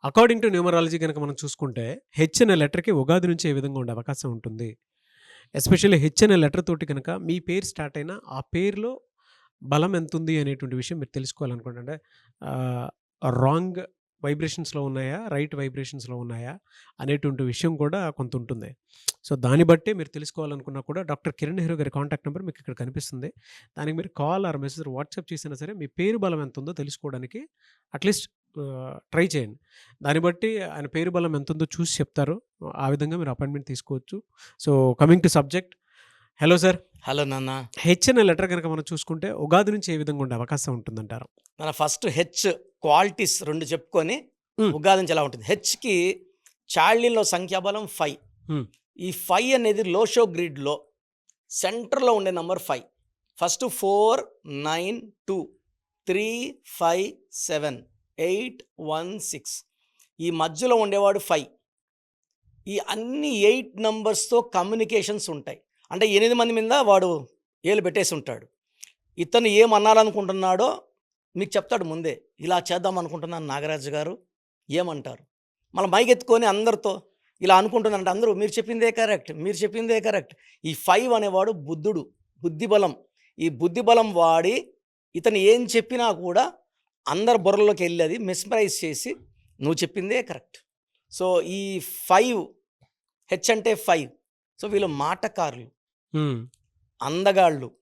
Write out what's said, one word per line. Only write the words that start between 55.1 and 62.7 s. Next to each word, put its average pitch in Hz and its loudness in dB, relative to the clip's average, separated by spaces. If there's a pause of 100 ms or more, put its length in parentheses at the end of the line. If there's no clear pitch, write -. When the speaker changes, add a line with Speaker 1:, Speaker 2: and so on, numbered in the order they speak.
Speaker 2:
టూ, 190 -6 (580)
త్రీ, 226 -4
ఫైవ్, 180 0 (200)
సెవెన్, 147 -6 (380)
ఎయిట్, 202 -4 (160)
వన్, 160 -6
సిక్స్. - -10 (540)
ఈ 165 -2
మధ్యలో 165 0
ఉండేవాడు 202 2
ఫైవ్. 156 0 (1200)
ఈ 202 -4